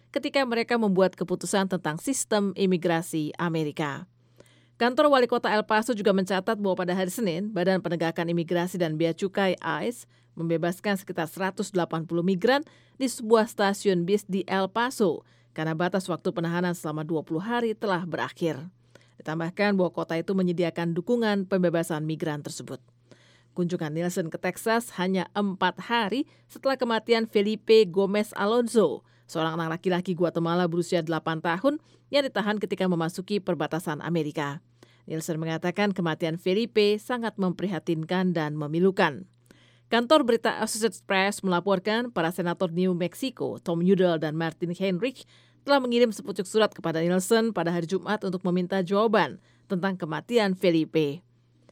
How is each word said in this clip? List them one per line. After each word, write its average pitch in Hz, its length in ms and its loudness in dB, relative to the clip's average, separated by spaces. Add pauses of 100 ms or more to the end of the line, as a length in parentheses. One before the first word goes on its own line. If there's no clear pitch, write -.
(140)
ketika 277 320 0
mereka 233 320 0
membuat 190 400 4
keputusan 185 560 -2
tentang 165 240 -4
sistem 202 560 -2
imigrasi 170 880 0
Amerika. 160 640 -4 (760)
Kantor 269 320 4
wali 247 160 6
kota 240 240 0
El 214 80 2
Paso 214 320 0
juga 208 160 2
mencatat 190 480 2
bahwa 202 160 0
pada 180 240 -2
hari 185 160 -2
Senin, 208 400 -4
Badan 185 320 2
Penegakan 170 480 -2
Imigrasi 175 480 0
dan 156 160 -2
Bea 165 160 2
Cukai, 190 400 -2 (320)
ice, - 240 -8 (240)
membebaskan 170 640 -2
sekitar 175 320 -6
seratus 190 400 -6
delapan 165 320 -2
puluh 170 240 -2
migran 226 400 2 (320)
di 269 80 -2
sebuah 226 400 2
stasiun 196 640 0
bis 208 160 2
di 190 240 -2
El 190 240 0
Paso 226 480 0 (320)
karena 160 240 -4
batas 185 320 -2
waktu 170 240 -4
penahanan 170 400 0
selama 156 320 -6
dua 156 160 -2
puluh 165 240 -4
hari 233 320 -2
telah 190 320 -2
berakhir. 135 480 -4 (640)
Ditambahkan 175 560 -2
bahwa 180 160 2
kota 165 240 -4
itu 170 160 -2
menyediakan 170 640 0
dukungan 208 480 0
pembebasan 170 560 0
migran 156 400 -4
tersebut. 131 400 -12 (720)
Kunjungan 170 400 -2
Nielsen 175 400 -2
ke - 80 -12
Texas 226 560 -2
hanya 185 400 0
empat 185 400 0
hari 233 480 -2 (240)
setelah - 240 -2
kematian 226 560 0
Felipe 220 560 4
Gomez 196 480 0
Alonso, 220 720 2 (240)
seorang 160 320 -2
anak 160 160 -4
laki-laki 180 400 -2
Guatemala 170 480 2
berusia 170 400 0
delapan 160 320 -2
tahun 190 400 0 (320)
yang 277 160 2
ditahan 208 320 -2
ketika 190 320 -2
memasuki 180 480 -2
perbatasan 160 640 -4
Amerika. 151 640 -4 (440)
Nielsen 160 320 -6
mengatakan 180 560 -2
kematian 165 400 -2
Felipe 208 640 2
sangat 233 340 -4
memprihatinkan 180 1000 -2
dan 151 160 -2
memilukan. 175 720 0 (640)
Kantor 240 340 4
berita 233 380 0
Associated 220 480 -4
Press 196 320 0
melaporkan 190 720 0
para 165 160 0
senator 175 400 -2
New 180 240 0
Mexico, 165 680 -4
Tom 170 220 -2
Udall 180 400 4
dan 156 160 -4
Martin 165 340 -4
Heinrich, 190 540 -4 (400)
telah 277 160 6
mengirim 240 320 6
sepucuk 196 320 -6
surat 214 240 4
kepada 160 320 -2
Nielsen 185 480 4
pada 170 240 0
hari 165 160 -2
Jumat 190 320 -2
untuk 190 240 -4
meminta 180 400 0
jawaban 196 560 2 (240)
tentang 190 320 -2
kematian 185 560 0
Felipe. 160 720 0 (460)